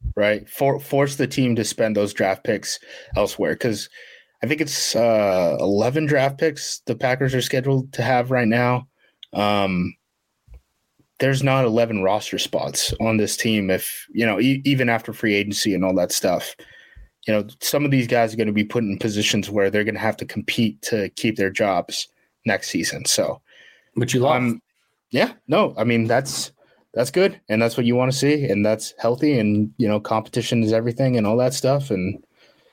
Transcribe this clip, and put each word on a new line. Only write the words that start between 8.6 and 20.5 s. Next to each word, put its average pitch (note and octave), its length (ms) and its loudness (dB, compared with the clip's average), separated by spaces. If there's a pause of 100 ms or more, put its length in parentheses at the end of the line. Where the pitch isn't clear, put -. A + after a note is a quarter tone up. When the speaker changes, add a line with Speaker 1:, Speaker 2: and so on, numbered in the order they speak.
Speaker 1:
Um, G2 600 0 (1300)
there's C3+ 220 2
not C3+ 220 4
eleven A2+ 380 2
roster G2+ 360 0
spots - 640 -4
on A2 160 0
this G#2 180 0
team G#2 360 0
if, - 420 -4
you A#2 140 0
know, G2+ 120 0
e-, C3+ 280 2
even C3 240 2
after A2+ 240 -2
free G#2+ 200 0
agency G2+ 400 0
and F2+ 80 0
all F#2+ 120 2
that F2+ 180 0
stuff. F2 420 -2 (720)
You A2 60 0
know, G#2 140 0 (140)
some D3 260 -2
of C#3 40 -2
these C3 160 2
guys A#2 280 2
are - 20 -6
gonna G#2+ 160 0
be G#2 120 0
put A#2 200 -2
in G2 140 -4
positions G2+ 520 -2
where G2+ 200 2
they're G#2 140 0
gonna A2 140 -2
have G#2+ 200 -2
to - 80 -10
compete - 560 -2